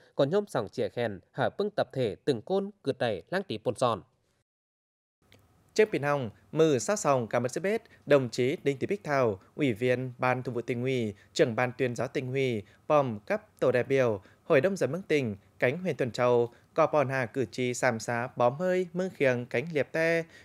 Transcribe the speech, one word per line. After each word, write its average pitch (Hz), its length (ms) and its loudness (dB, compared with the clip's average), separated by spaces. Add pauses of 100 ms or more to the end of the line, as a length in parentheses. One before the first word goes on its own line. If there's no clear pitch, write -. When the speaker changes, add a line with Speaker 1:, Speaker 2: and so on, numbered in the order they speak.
(140)
Speaker 1:
có 143 100 2
nhôm 196 220 0
sòng 110 220 -4
chĩa 110 200 -4
khen, 110 320 -4 (120)
hở 117 260 0
pưng 208 180 -2
tập 127 160 0
thể 120 320 -2
từng 123 180 0
côn, 196 280 -2 (140)
cử 135 140 0
đẩy 107 320 -2
lang 190 120 -2
tí 113 160 -8
bồn 117 160 -2
sòn. 113 280 0 (1700)
Speaker 2:
Trước 214 180 4
biển 143 100 -2
Hồng, 143 280 -2 (220)
mừ 151 260 4
sát 202 200 -2
sòng 131 280 2
cảm 120 160 0
ơn 123 200 -6
bết, 202 200 -4 (240)
đồng 135 240 4
chí 131 340 0
Đinh 139 140 0
Thị - 80 -2
Bích 202 180 -4
Thảo, 131 360 0 (140)
Ủy 135 180 0
viên 127 460 -2
Ban 127 240 0
Thường 127 120 -8
vụ 120 60 -4
Tỉnh 120 220 -4
ủy, 123 320 -2 (180)
Trưởng 127 240 2
ban 123 220 0
Tuyên 123 180 -2
giáo 120 120 -4
Tỉnh 131 240 -6
ủy, 127 300 -2 (260)
bòm 135 320 2
cấp - 400 -8
tổ 135 120 4
đại 120 120 2
biểu, 123 380 2 (220)
Hội 147 160 4
đồng 190 160 2
Dân 135 160 -2
mương 185 100 -6
tỉnh, 127 340 0 (220)
cánh 135 200 0
huyện 180 180 -4
Tuần 127 140 -2
Châu, 120 420 2 (220)
có 156 120 4
bòn 147 220 2
hà 135 180 -2
cử 127 180 -4
tri 123 300 -4
sàm 120 240 0
xá, 120 380 -4
bóm 123 180 2
hơi, 185 380 -2
mương 180 180 -4
khiêng, 123 360 0
cánh 123 260 -4
liệp 143 200 0
te, 165 320 0 (200)